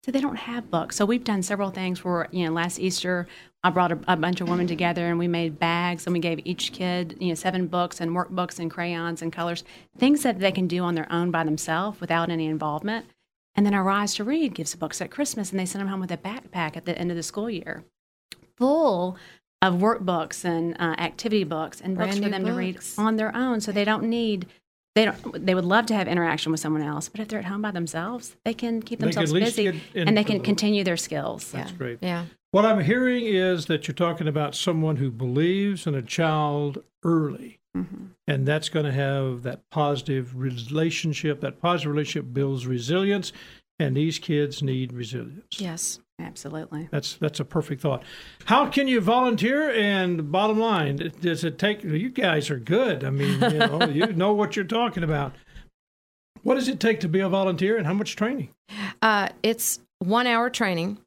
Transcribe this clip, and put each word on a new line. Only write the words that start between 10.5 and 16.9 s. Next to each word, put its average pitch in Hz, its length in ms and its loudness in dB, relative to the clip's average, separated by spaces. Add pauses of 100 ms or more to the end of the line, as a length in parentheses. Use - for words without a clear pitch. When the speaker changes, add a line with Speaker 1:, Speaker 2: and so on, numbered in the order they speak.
Speaker 1:
can 185 140 2
do 175 160 0
on 175 120 0
their 160 160 -4
own 175 180 2
by 165 140 2
themselves 160 560 -2
without 165 300 0
any 165 160 -2
involvement. 156 600 -4 (500)
And 208 100 6
then 202 80 4
our 196 100 2
Rise 202 320 2
to 214 80 -4
Read 277 320 0
gives 160 200 -6
books 160 260 -6
at - 100 -8
Christmas, 233 400 -4
and 190 80 -2
they 185 60 -2
send 190 160 -6
'em 196 80 -2
home 190 100 -4
with 180 120 -4
a 170 60 -2
backpack 175 600 -6
at - 80 -12
the 175 120 -4